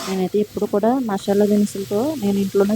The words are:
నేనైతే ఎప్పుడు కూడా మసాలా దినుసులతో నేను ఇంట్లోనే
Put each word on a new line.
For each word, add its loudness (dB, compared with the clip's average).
నేనైతే -2
ఎప్పుడు -6
కూడా 2
మసాలా 2
దినుసులతో 0
నేను 0
ఇంట్లోనే 2